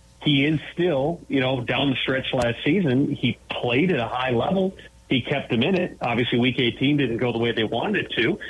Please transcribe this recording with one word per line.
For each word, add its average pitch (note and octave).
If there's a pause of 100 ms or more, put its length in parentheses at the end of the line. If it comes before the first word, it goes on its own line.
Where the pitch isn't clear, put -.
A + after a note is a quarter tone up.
(220)
He C#3
is D#3 (120)
still, D#3+
you C#3
know, C3
down C3
the B2+
stretch C3
last A#2+
season, C#3+
he B2 (120)
played C3
at D3+
a A2+
high B2+
level. F#3 (320)
He C3
kept C3+
them A#2
in C3
it. C3
Obviously, A#2+
week B2+
eighteen C3
didn't A#2
go A#2+
the A2+
way A#2
they A2+
wanted C#3
it -
to, C3 (120)